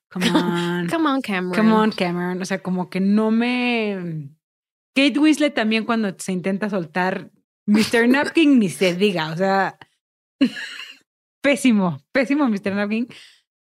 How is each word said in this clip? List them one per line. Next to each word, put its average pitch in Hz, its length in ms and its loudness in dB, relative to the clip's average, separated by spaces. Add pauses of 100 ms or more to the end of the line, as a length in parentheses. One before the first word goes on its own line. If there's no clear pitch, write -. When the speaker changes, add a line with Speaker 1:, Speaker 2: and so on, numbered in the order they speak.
Speaker 1:
come 185 180 -2
Speaker 2:
<laughs> - 40 2
Speaker 1:
on". 175 560 0
Speaker 2:
Come 320 220 0
on, 269 120 0
Cameron. 180 320 -4
Speaker 1:
Come 220 200 2
on, 214 180 2
Cameron. 180 500 -4
O 196 40 -6
sea, 190 180 -4
como 185 260 -4
que 185 120 -4
no 214 300 2
me... 220 960 -2 (680)
Kate 277 240 2
Winslet 294 340 2
también 220 300 0
cuando 220 340 -2
se - 140 -8
intenta 190 380 -4
soltar, 185 640 -4 (360)
Mister 220 400 2
Napkin 285 520 4
ni 196 100 2
se 175 240 0
diga, 175 400 0
o - 40 -8
sea, 190 400 0 (600)
<laughs> - 1000 -8
pésimo, 214 580 2 (120)
pésimo 277 360 0
Mister 202 280 -2
Napkin. 214 320 -4 (680)